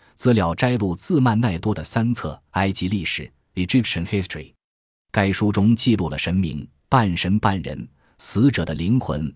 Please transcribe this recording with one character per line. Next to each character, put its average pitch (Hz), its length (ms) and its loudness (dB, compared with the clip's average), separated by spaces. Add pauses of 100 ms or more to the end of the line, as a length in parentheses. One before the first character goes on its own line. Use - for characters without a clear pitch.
(140)
资 123 180 2
料 85 220 2
摘 123 220 0
录 95 180 0
自 151 260 0
曼 117 200 4
奈 98 180 0
多 104 160 0
的 78 80 -6
三 117 320 0
册 - 260 -6 (100)
《埃 98 200 0
及 92 160 -4
历 95 180 -2
史》 - 240 -8 (280)
Egyptian 90 500 0
History。 90 460 -6 (580)
该 98 220 2
书 104 180 0
中 104 240 4
记 110 220 2
录 87 120 -2
了 71 80 -6
神 - 160 -4
明、 82 360 -2 (200)
半 104 280 2
神 92 240 0
半 98 220 0
人、 67 260 -10 (300)
死 131 320 2
者 82 140 -2
的 80 100 -4
灵 95 240 0
魂 78 380 -4